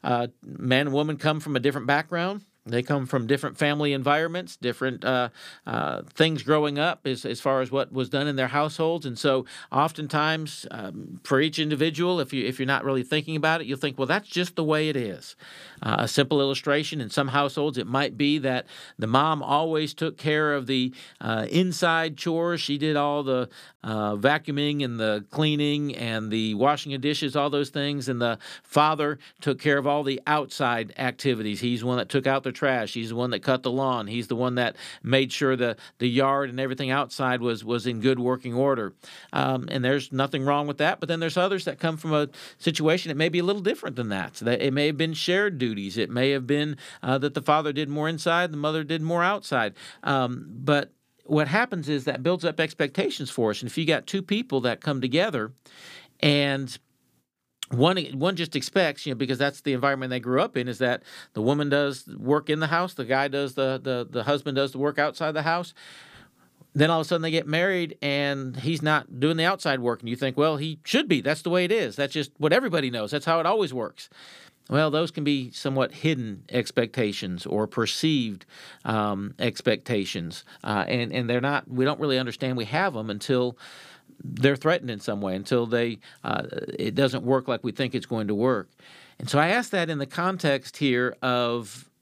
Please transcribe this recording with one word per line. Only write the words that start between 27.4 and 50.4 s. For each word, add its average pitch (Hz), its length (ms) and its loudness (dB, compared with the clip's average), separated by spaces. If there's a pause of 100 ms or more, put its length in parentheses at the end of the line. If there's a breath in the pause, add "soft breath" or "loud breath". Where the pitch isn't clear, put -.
those 143 180 -2
things. 143 400 -4
And 123 100 -2
the 117 200 0 (240 loud breath)
father 147 560 2 (200 loud breath)
took 135 200 -2
care 147 180 4
of 139 80 0
all 147 160 2
the 135 240 -2
outside 123 720 0
activities. 117 640 -2
He's 120 220 0
the 113 40 -4
one 123 140 0
that 110 100 -4
took 135 160 0
out 135 160 2
the 127 140 -6
trash. 127 380 0
He's 113 160 -6
the 117 60 -6
one 123 160 0
that 98 100 -2
cut 127 220 2
the 127 80 0
lawn. 127 360 0
He's 113 200 -4
the 120 80 -2
one 123 200 0
that 123 200 0 (280 loud breath)
made 131 280 2
sure 131 240 2
the, 120 200 0 (240 loud breath)
the 123 80 2
yard 135 420 2
and 123 100 -8
everything 131 300 -4
outside 131 520 0
was, 117 220 0
was 113 220 -2
in 117 140 -2
good 127 180 4
working 127 360 -2
order. 123 400 0 (400 loud breath)
Um, 131 360 0
and 127 140 -2
there's 135 280 0
nothing 135 320 0
wrong 143 220 2
with 143 120 -4
that. 156 220 2
But 165 100 -8
then 165 100 0
there's 165 180 0
others 185 280 2
that 147 140 -6
come 165 180 0
from 156 160 -2
a 147 160 2 (280 loud breath)
situation 165 520 2
that 139 80 -4
may 160 120 4
be 165 100 2
a 175 40 0
little 202 180 0
different 180 360 -2
than 117 120 -2
that. 95 280 -4
So - 80 -6
that 120 160 2
it 135 120 2
may 147 140 4
have 151 100 0
been 160 160 0
shared 180 460 0
duties. 104 380 -2
It 107 120 0
may 127 220 2
have 135 160 -2
been, 147 300 0 (260 loud breath)
uh, 131 160 2
that 139 140 0
the 147 80 -4
father 151 320 4
did 143 160 -2
more 151 180 -2
inside, 170 440 0
the 151 60 -6
mother 156 260 0
did 156 180 -2
more 170 200 2
outside. 139 520 0 (280 loud breath)
Um, 131 480 0